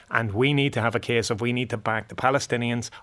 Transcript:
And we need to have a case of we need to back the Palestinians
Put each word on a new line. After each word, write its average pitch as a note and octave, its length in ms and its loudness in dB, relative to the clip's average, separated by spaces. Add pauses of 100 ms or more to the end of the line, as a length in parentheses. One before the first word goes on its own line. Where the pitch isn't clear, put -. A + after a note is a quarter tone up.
(100)
And A2+ 220 0
we C3 220 2
need C#3 180 2
to A#2+ 80 0
have A2+ 140 2
a A#2+ 40 2
case A#2 300 0
of A2+ 140 -2
we A#2+ 100 0
need B2 160 -2
to A#2 80 -6
back A2 320 -4
the - 60 -16
Palestinians A#2+ 720 0 (140)